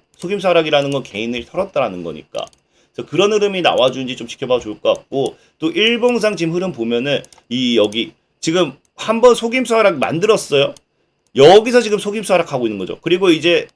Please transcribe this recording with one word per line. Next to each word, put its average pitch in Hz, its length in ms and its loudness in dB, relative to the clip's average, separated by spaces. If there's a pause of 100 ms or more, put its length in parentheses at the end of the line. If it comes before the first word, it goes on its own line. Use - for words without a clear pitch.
(160)
속임수 190 320 -6
하락이라는 151 420 0
건 139 120 -4
개인을 117 420 -8
털었다라는 127 580 -6
거니까. - 440 -12 (460)
그래서 - 180 -14
그런 196 220 0
흐름이 196 280 -2
나와주는지 127 560 0
좀 120 100 -12
지켜봐도 123 340 -4
좋을 107 200 -12
것 110 140 0
같고, - 420 -6 (220)
또 160 120 -4
일봉상 214 640 0
지금 160 180 -4
흐름 180 180 -4
보면은 120 500 -4 (280)
이 123 260 -2
여기 104 360 0 (280)
지금 160 320 -2 (220)
한번 226 400 4
속임수 233 420 -2
하락 190 220 2
만들었어요. 147 760 0 (600)
여기서 214 480 8
지금 208 160 -2
속임수 202 340 -6
하락하고 143 340 0
있는 107 120 -6
거죠. 90 240 -8
그리고 185 280 2
이제 160 460 2